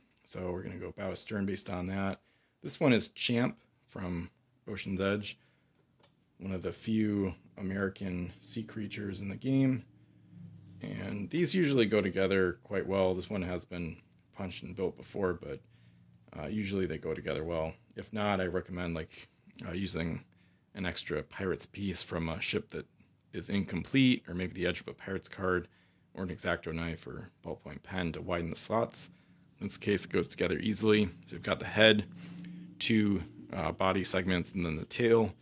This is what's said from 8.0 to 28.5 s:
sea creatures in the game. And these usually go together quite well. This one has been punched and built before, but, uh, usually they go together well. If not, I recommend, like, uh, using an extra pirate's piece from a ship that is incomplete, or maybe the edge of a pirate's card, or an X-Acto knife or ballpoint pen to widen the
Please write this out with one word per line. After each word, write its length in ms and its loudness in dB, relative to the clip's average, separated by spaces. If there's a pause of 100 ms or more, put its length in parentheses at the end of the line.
sea 240 -8
creatures 560 -8
in 80 -6
the 80 -6
game. 480 2 (1000)
And 480 -8
these 240 2
usually 320 6
go 140 4
together 640 2
quite 240 -2
well. 260 4
This 160 -4
one 120 -2
has 240 -4
been 320 -6 (360)
punched 300 -8
and 100 -10
built 220 -2
before, 380 -2
but, 260 -8 (800)
uh, 100 -8
usually 380 -2
they 120 -4
go 160 -4
together 300 -4
well. 300 -2 (240)
If 160 -12
not, 260 2
I 60 0
recommend, 500 -4
like, 320 -10 (380)
uh, 60 -8
using 520 -4 (500)
an 120 -6
extra 360 -4
pirate's 440 -4
piece 360 -4
from 260 -4
a 140 -4
ship 300 -4
that 160 -10 (460)
is 160 -8
incomplete, 760 2
or 60 -8
maybe 200 -4
the 120 -2
edge 160 0
of 60 -12
a 60 -10
pirate's 360 -8
card, 380 0 (460)
or 100 -6
an 80 -4
X-Acto 420 -2
knife 320 -4
or 240 -10 (160)
ballpoint 380 -10
pen 300 -2
to 80 -6
widen 280 -2
the 60 -4